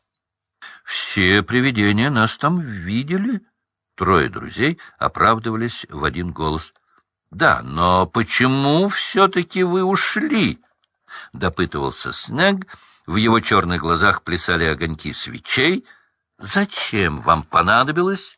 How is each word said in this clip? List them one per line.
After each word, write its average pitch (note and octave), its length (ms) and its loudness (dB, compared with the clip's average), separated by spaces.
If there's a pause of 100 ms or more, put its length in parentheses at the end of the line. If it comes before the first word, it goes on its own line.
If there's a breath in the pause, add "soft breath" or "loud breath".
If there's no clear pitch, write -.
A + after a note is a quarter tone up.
(840 loud breath)
"Все G2+ 580 2
привидения A#2 680 2
нас A2+ 280 0
там F3 220 0
видели", — C#3+ 840 -4 (540)
трое E2+ 340 2
друзей C3 500 -4 (200 loud breath)
оправдывались A2+ 920 0
в D2 140 -8
один E2+ 280 -4
голос. D#2 420 -4 (580)
"Да, F#2 320 2
но F2+ 420 2
почему C3+ 840 2
все-таки F#3+ 720 0
вы F3+ 200 2
ушли?" — G3+ 800 0 (720 loud breath)
допытывался C#2+ 800 -4
Снегг. F#3 640 -2 (300 loud breath)
В E2 80 -4
его A2+ 240 4
черных F2+ 420 2
глазах E2+ 420 2
плясали E2+ 420 0
огоньки D#2 480 -4
свечей. - 720 -2 (520 soft breath)
"Зачем F#2 840 -2
вам D#2 220 2
понадобилось C#3 960 0